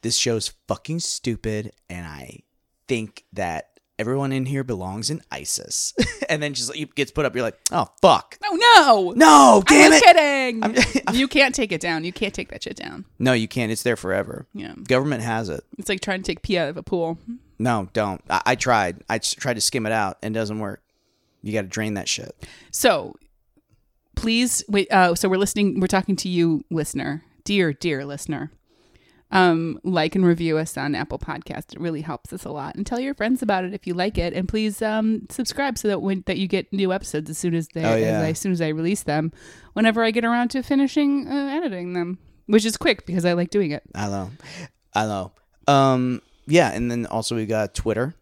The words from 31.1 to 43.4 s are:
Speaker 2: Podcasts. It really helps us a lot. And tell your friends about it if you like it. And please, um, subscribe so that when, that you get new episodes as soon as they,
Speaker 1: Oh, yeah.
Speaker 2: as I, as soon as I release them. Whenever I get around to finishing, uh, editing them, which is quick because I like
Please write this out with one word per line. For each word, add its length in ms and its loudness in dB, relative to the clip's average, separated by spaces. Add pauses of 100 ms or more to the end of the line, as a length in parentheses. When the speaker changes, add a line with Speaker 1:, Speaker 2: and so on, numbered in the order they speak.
Speaker 2:
Podcasts. 560 -12
It 60 -16
really 220 -6
helps 300 -12
us 140 -14
a 60 -10
lot. 240 -10
And 100 -6
tell 140 -6
your 160 -6
friends 260 -2
about 220 -2
it 100 -8
if 140 -10
you 80 -4
like 240 -2
it. 140 -2
And 140 -4
please, 340 -2
um, 480 0
subscribe 500 -4
so 80 -2
that 160 0
when, 240 -2
that 100 -2
you 100 -2
get 240 -4
new 220 0
episodes 380 -6
as 80 -10
soon 160 -2
as 140 -2
they, 140 -8
Speaker 1:
Oh, 120 2
yeah. 240 2
Speaker 2:
as 40 0
I, 60 0
as 100 -4
soon 120 -2
as 100 0
I 60 0
release 360 -2
them. 280 -2 (420)
Whenever 300 2
I 80 2
get 120 0
around 260 2
to 120 -4
finishing, 680 2
uh, 40 -6 (200)
editing 420 -4
them, 260 -4 (260)
which 180 4
is 140 -2
quick 300 0
because 180 0
I 80 4
like 160 0